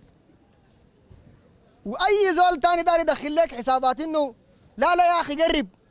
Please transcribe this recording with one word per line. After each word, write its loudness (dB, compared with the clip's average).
وأي 0
زول 2
تاني 2
داري 2
يدخل -2
لك 0
حسابات -2
إنه: -4
"لا، 2
لا 2
يا 2
أخي، -6
جرب، 0